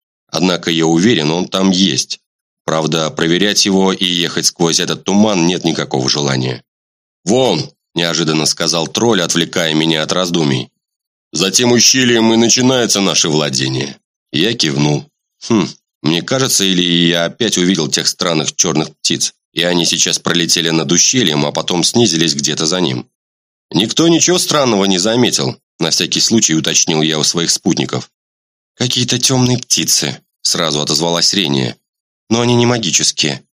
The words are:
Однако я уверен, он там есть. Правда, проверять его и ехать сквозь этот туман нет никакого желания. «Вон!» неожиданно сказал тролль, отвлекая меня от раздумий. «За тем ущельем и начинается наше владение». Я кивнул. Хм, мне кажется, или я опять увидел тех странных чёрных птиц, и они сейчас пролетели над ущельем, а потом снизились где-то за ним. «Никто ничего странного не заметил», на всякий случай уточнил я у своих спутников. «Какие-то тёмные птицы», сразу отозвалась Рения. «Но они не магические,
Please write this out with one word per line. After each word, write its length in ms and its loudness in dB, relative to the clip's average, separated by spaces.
Однако 400 0
я 160 0
уверен, 440 2
он 180 -2
там 220 0
есть. 500 -2
Правда, 460 -2
проверять 560 0
его 260 2
и 120 -2
ехать 420 -2
сквозь 340 0
этот 240 -4
туман 420 2
нет 180 0
никакого 440 -2
желания. 540 -2
«Вон!» 460 2
неожиданно 520 0
сказал 400 -2
тролль, 360 0
отвлекая 520 -2
меня 280 2
от 100 -4
раздумий. 580 -2
«За 180 -2
тем 220 2
ущельем 600 4
и 40 4
начинается 640 2
наше 280 0
владение». 720 -2
Я 240 0
кивнул. 520 -2
Хм, 200 2
мне 200 0
кажется, 420 0
или 180 2
я 420 2
опять 340 -2
увидел 300 0
тех 180 -4
странных 480 -2
чёрных 420 -2
птиц, 380 -4
и 100 -2
они 220 0
сейчас 340 -2
пролетели 520 0
над 220 0
ущельем, 540 2
а 60 -4
потом 300 -2
снизились 520 2
где-то 320 -4
за 140 -2
ним. 280 -4
«Никто 380 0
ничего 300 2
странного 460 0
не 140 0
заметил», 580 0
на 120 -2
всякий 300 -2
случай 340 2
уточнил 480 0
я 160 0
у 60 -2
своих 260 -2
спутников. 600 -2
«Какие-то 420 -2
тёмные 400 2
птицы», 640 -2
сразу 380 -2
отозвалась 540 0
Рения. 420 -2
«Но 100 2
они 140 2
не 120 4
магические, 760 -2